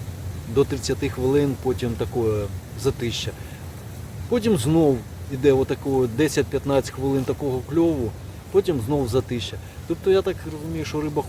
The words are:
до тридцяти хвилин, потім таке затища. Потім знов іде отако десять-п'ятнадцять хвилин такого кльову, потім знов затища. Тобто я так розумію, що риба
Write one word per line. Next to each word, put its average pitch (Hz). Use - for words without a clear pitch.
до 139
тридцяти 135
хвилин, 135
потім 120
таке 110
затища. -
Потім 220
знов 147
іде 135
отако 135
десять-п'ятнадцять 139
хвилин 135
такого 131
кльову, 151
потім 185
знов 143
затища. 120
Тобто 170
я 190
так 185
розумію, 156
що 151
риба 147